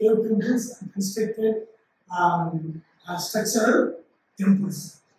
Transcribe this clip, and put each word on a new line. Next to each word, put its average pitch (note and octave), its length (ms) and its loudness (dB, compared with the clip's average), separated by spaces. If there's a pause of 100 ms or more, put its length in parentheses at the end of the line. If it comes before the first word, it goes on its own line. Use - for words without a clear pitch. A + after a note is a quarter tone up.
cave A3 160 6 (100)
temples A#3 540 0
and F3+ 120 -14
constructed, A3 760 -2 (420)
um, E3+ 720 -2 (260)
uh, F3 100 -8
structural - 760 0 (460)
temples. F#3+ 600 0 (200)